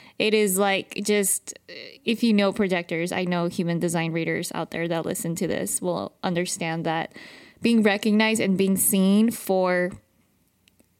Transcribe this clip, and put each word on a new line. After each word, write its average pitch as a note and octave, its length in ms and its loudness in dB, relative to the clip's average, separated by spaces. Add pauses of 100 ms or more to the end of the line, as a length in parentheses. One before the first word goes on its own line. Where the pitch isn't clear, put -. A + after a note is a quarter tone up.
(180)
It G#3+ 160 2
is G#3 240 2
like, G3 360 0 (100)
just, G3+ 520 0 (480)
if A3+ 180 -2
you A#3 100 4
know G3+ 200 4
projectors, F3 600 -2
I F#3 120 -2
know F3 220 0
human E3+ 320 -2
design E3 340 -2
readers E3 420 -4
out E3 160 -6
there E3+ 180 -6
that E3 180 -2
listen E3+ 300 -4
to F3+ 100 -2
this - 340 -4
will E3+ 320 -4 (120)
understand E3+ 640 -4
that E3 260 -4 (500)
being A#3 200 4
recognized G#3+ 580 2
and F#3+ 180 2
being F#3+ 180 2
seen G3+ 540 4
for F#3 640 0 (1080)